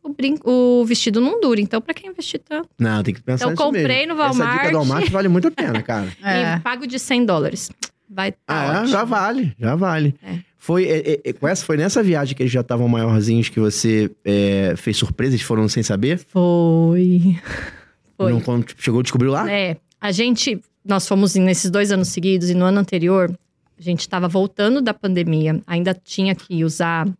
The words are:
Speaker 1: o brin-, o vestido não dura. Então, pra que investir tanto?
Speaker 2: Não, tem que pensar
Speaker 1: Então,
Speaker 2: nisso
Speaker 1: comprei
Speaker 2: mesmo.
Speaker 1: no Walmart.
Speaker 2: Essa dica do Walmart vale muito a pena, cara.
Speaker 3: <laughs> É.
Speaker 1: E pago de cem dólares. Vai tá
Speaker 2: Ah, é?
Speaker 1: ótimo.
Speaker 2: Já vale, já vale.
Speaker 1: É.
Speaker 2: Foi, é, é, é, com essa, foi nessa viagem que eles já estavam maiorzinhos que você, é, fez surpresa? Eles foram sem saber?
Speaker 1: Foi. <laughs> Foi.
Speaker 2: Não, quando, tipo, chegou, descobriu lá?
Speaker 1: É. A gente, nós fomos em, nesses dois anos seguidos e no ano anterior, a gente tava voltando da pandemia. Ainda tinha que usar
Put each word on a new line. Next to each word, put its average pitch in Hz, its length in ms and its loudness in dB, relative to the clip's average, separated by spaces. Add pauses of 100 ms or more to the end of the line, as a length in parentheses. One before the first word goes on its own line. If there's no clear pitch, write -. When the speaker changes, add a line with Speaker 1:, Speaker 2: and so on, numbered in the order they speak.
Speaker 1:
o 311 120 -12
brin-, 277 300 -2
o 247 400 4
vestido 226 360 0
não 370 200 0
dura. 240 200 2
Então, 220 200 -2
pra 330 120 -10
que - 140 -10
investir 349 340 -10
tanto? 311 280 -8 (100)
Speaker 2:
Não, - 240 0
tem 101 100 -2
que - 80 -10
pensar 127 240 -4
Speaker 1:
Então, 156 60 0
Speaker 2:
nisso 170 120 -2
Speaker 1:
comprei 277 440 0
Speaker 2:
mesmo. 330 80 -4
Speaker 1:
no 311 40 -4
Walmart. 254 320 0
Speaker 2:
Essa 254 80 0
dica 285 120 0
do - 80 0
Walmart 139 320 0
vale 190 180 0
muito 180 200 2
a - 20 4
pena, 117 320 -4
cara. 104 340 -4
Speaker 3:
<laughs> 190 80 -20
É. 196 320 -2
Speaker 1:
E 165 40 -4
pago 247 260 -6
de 247 120 -8
cem 247 280 0
dólares. - 440 -2 (380)
Vai 196 240 -6
tá - 60 -16 (100)
Speaker 2:
Ah, 147 160 -4
é? 139 60 -2
Speaker 1:
ótimo. 202 180 -2
Speaker 2:
Já 220 160 0
vale, 220 540 -2
já 120 180 0
vale. 160 460 0
Speaker 1:
É. 95 160 -10 (180)
Speaker 2:
Foi, 180 300 0
é, 160 120 0 (140)
é, 143 120 -2
é, 127 80 -4
com 139 160 -6
essa, 185 160 -2
foi 156 140 -2
nessa 202 240 0
viagem 143 340 0
que 131 60 -2
eles 123 100 0
já 127 80 2
estavam 120 280 0
maiorzinhos 113 600 2
que - 120 -4
você, 107 500 2 (140)
é, 98 520 2
fez 107 200 -4
surpresa? 127 380 -2
Eles 110 80 -2
foram 110 260 0
sem 113 140 -2
saber? 117 360 0
Speaker 1:
Foi. 175 1200 4 (380)
<laughs> - 420 -20
Foi. 117 140 2
Speaker 2:
Não, 117 100 2
quando, 120 220 0
tipo, - 180 -14
chegou, 123 200 0
descobriu 127 280 2
lá? 160 200 -2
Speaker 1:
É. 190 280 -2 (200)
A 208 140 -4
gente, 226 480 0 (240)
nós 196 240 0
fomos 196 280 2
em, 185 40 4
nesses 185 300 2
dois 202 200 0
anos 185 180 0
seguidos 180 420 0
e 175 40 2
no 180 120 4
ano 196 120 2
anterior, 180 560 0 (440)
a 175 40 -20
gente 170 240 -4
tava 180 220 -2
voltando 202 540 0
da 220 100 0
pandemia. 165 760 0
Ainda 175 280 -2
tinha 190 400 -4
que 165 280 -4
usar 165 460 0 (120)